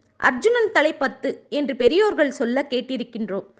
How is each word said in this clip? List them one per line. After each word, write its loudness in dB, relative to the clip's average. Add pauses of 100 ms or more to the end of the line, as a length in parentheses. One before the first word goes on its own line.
(180)
அர்ஜுனன் 2
தலை 2
பத்து -6
என்று -4
பெரியோர்கள் 2
சொல்ல -2
கேட்டிருக்கின்றோம். -6 (140)